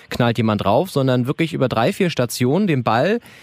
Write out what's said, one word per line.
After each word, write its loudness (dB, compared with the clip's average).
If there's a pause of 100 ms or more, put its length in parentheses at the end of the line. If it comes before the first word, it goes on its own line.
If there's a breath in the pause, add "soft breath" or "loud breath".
(120)
knallt 0
jemand 0
drauf, 2
sondern 0
wirklich -4
über 0
drei, 0
vier 0
Stationen 0
den -2
Ball 2 (240 loud breath)